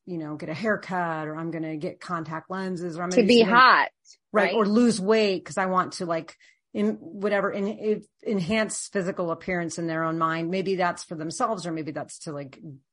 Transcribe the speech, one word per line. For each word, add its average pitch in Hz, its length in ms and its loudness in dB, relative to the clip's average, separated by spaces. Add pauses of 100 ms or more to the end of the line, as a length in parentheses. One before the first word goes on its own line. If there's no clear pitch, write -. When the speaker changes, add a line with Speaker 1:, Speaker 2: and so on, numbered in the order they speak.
Speaker 1:
you 175 120 -8
know, 151 180 -8
get 151 120 -10
a 160 60 -6
haircut 175 720 -2
or 156 80 -8
I'm 165 160 -6
gonna 160 260 -6
get 160 240 -10
contact 160 480 -8
lenses 185 480 -6
or 180 60 -6
I'm 175 80 -4
gonna 220 120 6
Speaker 2:
To 196 40 4
Speaker 1:
do - 20 6
Speaker 2:
be 240 120 8
Speaker 1:
something," 220 160 6
Speaker 2:
hot. 233 320 8 (440)
Speaker 1:
right? 202 120 4
Speaker 2:
Right? 185 100 0
Speaker 1:
Or 220 100 2
lose 214 360 4
weight 208 440 2
'cause - 140 -6
I 190 80 2
want 180 280 0
to, 185 120 -6
like, 165 300 -4 (360)
in 214 280 0
whatever, 202 500 -2
in, 196 160 -2
in, 214 380 -2 (200)
enhance 208 680 -2
physical 180 400 -2
appearance 170 460 -4
in 170 100 -4
their 160 160 -2
own 160 140 -2
mind. 165 320 -2
Maybe 190 260 -2
that's 175 260 -2
for 175 140 -12
themselves 175 500 -4
or 170 60 -6
maybe 156 180 -6
that's 143 300 -10
to, 160 120 -12
like, 139 280 -12 (320)